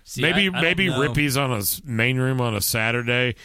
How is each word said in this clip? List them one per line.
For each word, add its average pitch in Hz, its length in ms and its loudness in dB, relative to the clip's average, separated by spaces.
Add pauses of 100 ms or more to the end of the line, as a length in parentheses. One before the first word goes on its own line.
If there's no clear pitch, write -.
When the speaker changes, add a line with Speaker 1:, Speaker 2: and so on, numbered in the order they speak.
Speaker 1:
See, - 180 -8
Speaker 2:
Maybe, 180 220 2
Speaker 1:
I, 190 40 2
I - 20 -4
don't 180 120 -2
Speaker 2:
maybe 180 260 2
Speaker 1:
know. 131 120 0
Speaker 2:
Rippy's 139 360 2
on 135 140 0
a 123 60 0
s-, - 280 -4
main 123 340 0
room 131 220 0
on 120 140 0
a 101 60 -2
Saturday. 120 720 0 (100)